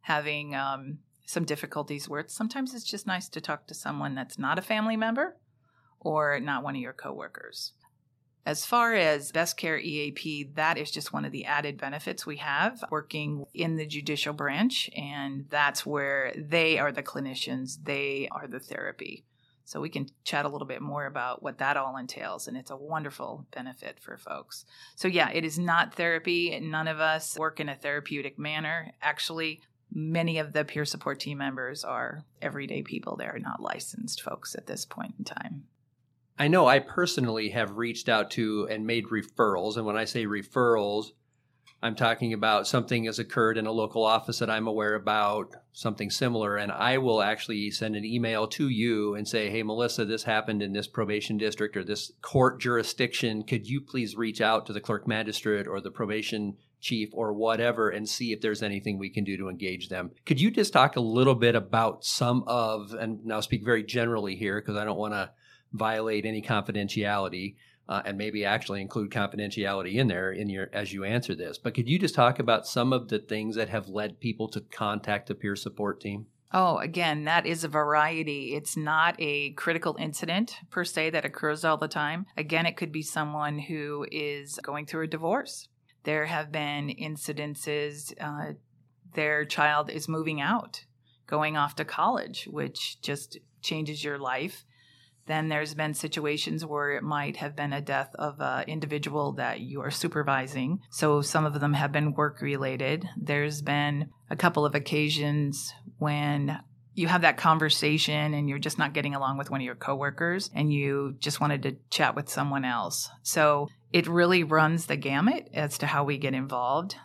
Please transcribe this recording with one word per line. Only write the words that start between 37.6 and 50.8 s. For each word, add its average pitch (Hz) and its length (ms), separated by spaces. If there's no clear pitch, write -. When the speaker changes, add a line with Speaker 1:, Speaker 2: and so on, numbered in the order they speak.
Speaker 2:
reached 117 320
out 107 220
to 107 380
and 107 160
made 117 200
referrals. 107 720
And 113 80
when 107 100
I 113 80
say 113 220
referrals, 107 840
I'm 113 140
talking 113 380
about 107 340
something 120 380
has 113 140
occurred 113 380
in 107 100
a 110 40
local 113 320
office 113 360
that 110 100
I'm 110 180
aware 107 280
about, 104 600
something 104 380
similar. 107 480
And 101 160
I 123 240
will 117 240
actually 104 500
send 110 240
an 104 80
email 113 440
to 143 200
you 110 480
and 104 100
say, 107 240
"Hey, 110 140
Melissa, 117 400
this 107 200
happened 107 380
in 98 120
this 101 140